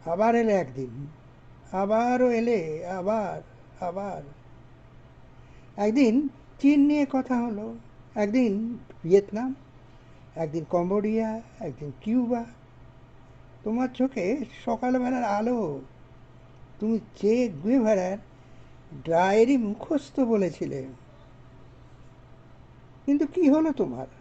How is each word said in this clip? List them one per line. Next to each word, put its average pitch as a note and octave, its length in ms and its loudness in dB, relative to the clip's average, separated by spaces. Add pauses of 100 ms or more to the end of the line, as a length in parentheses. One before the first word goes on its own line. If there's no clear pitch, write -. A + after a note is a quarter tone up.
আবার G#3 300 2
এলে A3+ 180 2
একদিন, C3+ 540 -4 (640)
আবারও A#3 580 2
এলে, F#3+ 580 -2
আবার, F#3 540 -4 (420)
আবার। F3+ 380 -8 (1600)
একদিন A#3 520 4 (320)
চীন C#4+ 240 6
নিয়ে D4 240 4
কথা B3+ 260 -2
হলো, A3+ 400 -4 (400)
একদিন A3 640 0 (260)
ভিয়েতনাম, G3+ 520 2 (800)
একদিন D#3+ 280 -6
কম্বোডিয়া, G#3+ 760 -2 (180)
একদিন D3 320 -10 (100)
কিউবা। A#3 440 0 (1160)
তোমার A#3+ 240 -2
চোখে B3+ 500 -2 (280)
সকালবেলার B3 580 0
আলো, G#3 580 -2 (1000)
তুমি A3 200 0 (160)
চে A#3 340 2
গুয়েভারার G3 680 0 (840)
ডায়েরি G3+ 540 4
মুখস্থ A#3 640 -4
বলেছিলে। E3+ 680 0 (2250)
কিন্তু C#4+ 220 2
কি D#4+ 220 2
হলো D#4 220 4
তোমার? C3+ 360 -4 (140)